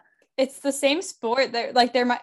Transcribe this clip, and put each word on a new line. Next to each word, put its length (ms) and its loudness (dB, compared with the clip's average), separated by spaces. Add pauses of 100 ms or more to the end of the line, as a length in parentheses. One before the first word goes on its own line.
(360)
it's 240 -2
the 100 -2
same 320 0
sport. 500 -2
They're, 200 -4
like, 200 4
they're 140 2
mi-, 160 2